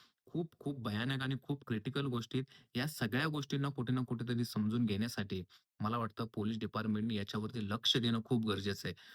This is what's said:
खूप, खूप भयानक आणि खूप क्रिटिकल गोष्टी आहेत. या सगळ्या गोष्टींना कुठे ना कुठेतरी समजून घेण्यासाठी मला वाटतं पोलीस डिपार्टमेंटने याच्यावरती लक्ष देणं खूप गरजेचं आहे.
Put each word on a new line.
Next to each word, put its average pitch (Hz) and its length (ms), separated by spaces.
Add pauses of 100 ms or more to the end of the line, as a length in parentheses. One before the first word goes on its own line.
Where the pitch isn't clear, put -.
(260)
खूप, 165 340
खूप 143 200
भयानक 117 440
आणि 135 200
खूप 139 240
क्रिटिकल 127 380
गोष्टी 123 340
आहेत. - 380
या 131 100
सगळ्या 139 400
गोष्टींना 143 420
कुठे 127 240
ना 127 80
कुठेतरी 120 440
समजून 107 400
घेण्यासाठी 101 580 (360)
मला 110 180
वाटतं 113 280 (100)
पोलीस 110 240
डिपार्टमेंटने 110 560
याच्यावरती 107 540
लक्ष - 280
देणं 117 280
खूप 113 200
गरजेचं 98 420
आहे. 92 80 (180)